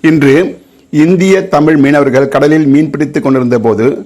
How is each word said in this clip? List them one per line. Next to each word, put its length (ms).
இன்று 300
இந்திய 400
தமிழ் 300
மீனவர்கள் 520
கடலில் 380
மீன் 220
பிடித்துக் 360
கொண்டிருந்த 340
போது 260